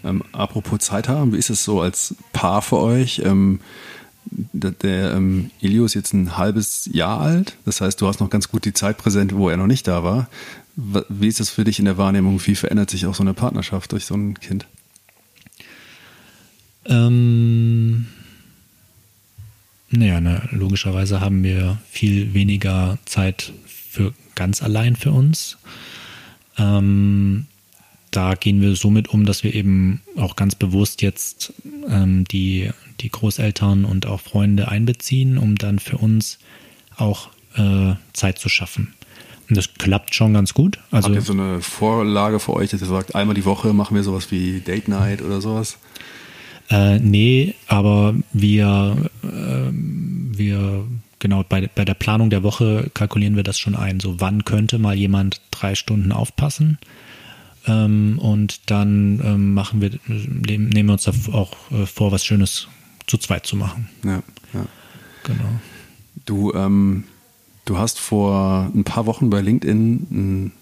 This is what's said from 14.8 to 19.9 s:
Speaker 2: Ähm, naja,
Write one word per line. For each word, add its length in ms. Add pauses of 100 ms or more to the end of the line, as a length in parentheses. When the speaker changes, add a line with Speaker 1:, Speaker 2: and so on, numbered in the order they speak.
Speaker 2:
Ähm, 1200 (1800)
naja, 300